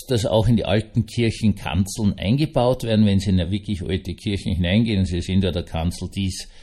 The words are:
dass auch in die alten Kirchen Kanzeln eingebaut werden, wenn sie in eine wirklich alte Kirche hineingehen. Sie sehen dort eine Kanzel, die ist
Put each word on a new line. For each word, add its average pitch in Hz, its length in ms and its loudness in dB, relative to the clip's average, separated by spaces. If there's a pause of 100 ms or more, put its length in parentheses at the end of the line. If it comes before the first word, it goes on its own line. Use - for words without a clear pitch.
dass 113 180 0
auch 98 200 4
in 117 100 6
die - 100 0
alten 107 400 0
Kirchen 113 480 0
Kanzeln 98 640 -2
eingebaut 127 680 0
werden, 110 220 4
wenn 98 120 4
sie 95 120 0
in 92 100 4
eine 82 100 -2
wirklich 98 320 -4
alte 92 300 -4
Kirche - 380 -6
hineingehen. 95 560 2
Sie 87 160 -2
sehen 95 180 0
dort 90 160 0
eine 87 80 -4
Kanzel, 85 500 -6
die 98 120 -4
ist - 220 -8 (140)